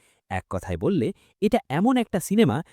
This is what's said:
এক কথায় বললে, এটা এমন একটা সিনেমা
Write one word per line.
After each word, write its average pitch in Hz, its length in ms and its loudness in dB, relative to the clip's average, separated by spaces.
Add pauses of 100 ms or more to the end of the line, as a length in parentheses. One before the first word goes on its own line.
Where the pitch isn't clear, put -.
(300)
এক 92 200 -6
কথায় 92 280 -6
বললে, 143 340 0 (300)
এটা 214 160 2 (120)
এমন 214 280 2
একটা 214 220 -2
সিনেমা 170 540 2